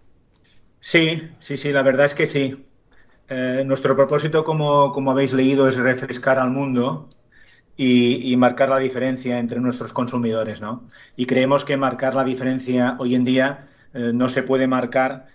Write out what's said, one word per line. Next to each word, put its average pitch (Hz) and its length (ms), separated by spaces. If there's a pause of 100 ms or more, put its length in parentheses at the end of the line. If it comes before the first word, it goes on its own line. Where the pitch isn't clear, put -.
(800)
Sí, 160 500 (100)
sí, 143 160
sí, 143 160
la 139 100
verdad 135 240
es 139 80
que 156 120
sí. 135 400 (600)
Eh, 127 380
nuestro 135 300
propósito, 147 480
como, 147 480
como 135 180
habéis 131 220
leído, 135 340
es 131 100
refrescar 127 640
al 127 120
mundo 135 580 (680)
y, 123 560
y 123 60
marcar 127 320
la 135 100
diferencia 127 600
entre 120 220
nuestros 123 340
consumidores, 113 640
¿no? 107 240 (320)
Y 123 80
creemos 131 400
que 143 140
marcar 131 360
la 135 100
diferencia 127 760
hoy 123 160
en 127 100
día, 131 420 (280)
eh, 120 180
no 123 160
se 127 140
puede 131 240
marcar 131 680